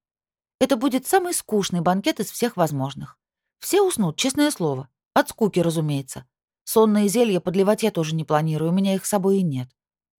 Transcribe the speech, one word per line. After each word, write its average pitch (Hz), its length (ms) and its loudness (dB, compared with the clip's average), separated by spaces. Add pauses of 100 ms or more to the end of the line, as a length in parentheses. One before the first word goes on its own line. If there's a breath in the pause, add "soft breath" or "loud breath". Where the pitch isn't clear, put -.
(580)
«Это 262 180 2
будет 262 300 -2
самый 359 280 0
скучный 185 460 -2
банкет 185 380 0
из 208 120 -6
всех - 260 -4
возможных. 139 640 -4 (420)
Все 403 220 0
уснут, 214 340 0
честное 294 340 0
слово. 139 380 -4 (260)
От 294 140 2
скуки, 196 320 0
разумеется. 156 680 -2 (380)
Сонные 208 440 4
зелья 202 320 2
подливать 196 420 0
я 214 80 2
тоже 160 240 -2
не 160 100 -2
планирую, 156 460 0
у 175 40 0
меня 196 200 0
их 185 120 -4
с - 20 -6
собой 196 300 2
и 190 40 0
нет». 131 280 -4 (500)